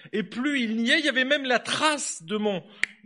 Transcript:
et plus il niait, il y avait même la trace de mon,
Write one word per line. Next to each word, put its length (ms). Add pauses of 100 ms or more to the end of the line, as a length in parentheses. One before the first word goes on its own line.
(120)
et 120
plus 360
il 160
niait, 220
il 60
y 40
avait 160
même 200
la 160
trace 640
de 120
mon, 280 (420)